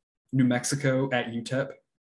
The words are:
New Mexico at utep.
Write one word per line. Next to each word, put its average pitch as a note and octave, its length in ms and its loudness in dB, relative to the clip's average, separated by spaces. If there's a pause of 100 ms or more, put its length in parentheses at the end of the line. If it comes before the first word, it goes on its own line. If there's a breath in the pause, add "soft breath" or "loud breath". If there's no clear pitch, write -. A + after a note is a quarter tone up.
(320)
New C3 140 4
Mexico C3 680 0
at A#2 180 -2
utep. A#2+ 400 -4 (300)